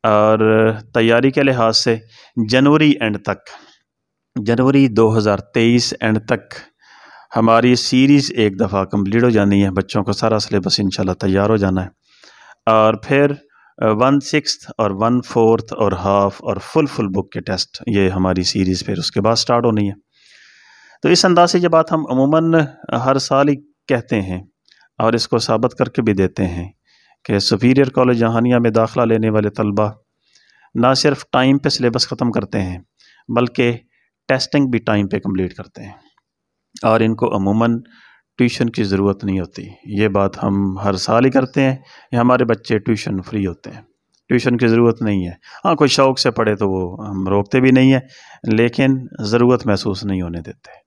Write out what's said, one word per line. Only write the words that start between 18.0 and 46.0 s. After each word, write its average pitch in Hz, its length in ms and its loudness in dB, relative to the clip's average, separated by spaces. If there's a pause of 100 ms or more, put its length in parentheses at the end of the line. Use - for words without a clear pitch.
हमारी 92 340 0
सीरीज 92 420 -2
फिर 98 140 -6
उसके - 200 -6
बाद 110 160 0
स्टार्ट 120 300 0
होनी 107 220 0
है। 101 80 -8 (1080)
तो 151 60 2
इस 175 160 2
अंदाज 175 240 4
से 190 100 0
ये 175 80 2
बात 160 240 2
हम 160 120 -2
अमूमन 151 520 0 (400)
हर 131 220 0
साल 139 300 0
ही 143 80 0 (340)
कहते 120 260 -2
हैं 92 320 -6 (520)
और 113 160 0
इसको 113 240 -2
साबित 117 340 -2
करके 123 280 -4
भी 113 120 0
देते 95 300 -2
हैं 87 300 -6 (520)
कि 101 140 -2
सुपीरियर 127 500 2
कॉलेज 123 280 2
जहानिया 117 420 0
में 117 140 0
दाखिला 113 320 0
लेने 113 240 0
वाले 107 200 0
तलबा 104 440 -2 (840)
ना 127 180 2
सिर्फ 143 400 0
टाइम 135 240 2
पे 143 120 -2
सिलेबस 120 360 -2
ख़त्म 120 260 -4
करते - 260 -4
हैं, 92 280 -6 (440)
बल्कि 120 420 0 (580)
टेस्टिंग 135 420 0
भी 117 80 0
टाइम 104 280 0
पे 101 120 -4
कंप्लीट 92 340 -4
करते - 280 -18
हैं 95 180 -20 (840)
और 110 180 2
इनको 110 260 -2
अमूमन 110 480 0 (600)
ट्यूशन 123 300 -2
की 117 140 -4
ज़रूरत 98 400 -2
नहीं 98 160 -4
होती। 92 240 -10 (240)
ये 104 200 -2
बात 98 300 0
हम 98 420 -4
हर 101 160 -2
साल 117 300 0
ही 135 40 4
करते 131 320 0
हैं, 131 220 -2 (300)
ये 123 60 0
हमारे 123 260 2
बच्चे 110 340 -2
ट्यूशन 107 420 -4
फ्री 101 220 -6
होते - 260 -8
हैं, - 160 -20 (440)
ट्यूशन 123 280 0
की 120 100 2
ज़रूरत 113 340 2
नहीं 101 220 -2
है। 87 140 -8 (280)
हाँ, 170 100 2
कोई 151 120 2
शौक़ 135 320 2